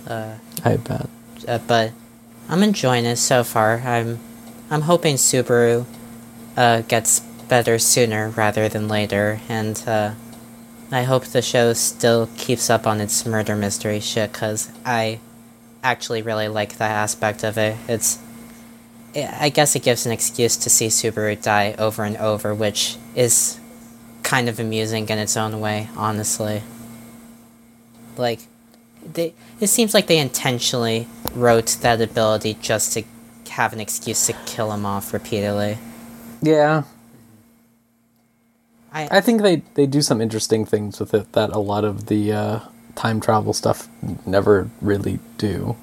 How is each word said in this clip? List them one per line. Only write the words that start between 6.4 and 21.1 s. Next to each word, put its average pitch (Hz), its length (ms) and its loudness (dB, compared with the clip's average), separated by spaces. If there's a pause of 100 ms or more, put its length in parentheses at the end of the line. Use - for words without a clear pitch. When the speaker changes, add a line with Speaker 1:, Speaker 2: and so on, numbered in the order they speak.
Speaker 1:
uh, 117 240 6
gets 113 400 0 (260)
better 117 320 4
sooner 110 500 2
rather 110 380 2
than 107 220 -2
later, 104 500 0 (100)
and, 110 380 -4
uh, 107 260 0 (800)
I 127 120 0
hope 127 220 2
the - 160 0
show 117 320 4
still 117 540 2 (100)
keeps - 320 -2
up 113 160 2
on 107 140 0
its 104 260 -2
murder 107 300 -2
mystery 104 460 -2
shit, 104 320 -4
'cause 107 360 -4 (160)
I 113 340 -2 (640)
actually 120 380 -2
really 107 280 -2
like 107 280 -4
that 110 140 0
aspect 107 520 -2
of 110 140 -2
it. 110 180 0 (120)
It's, - 320 -2 (960)
I, 143 260 -6
I 151 80 2
guess 147 260 4
it 131 80 -4
gives 120 220 2
an 120 60 0
excuse 113 460 0
to - 120 -2
see - 180 2
Subaru 107 540 0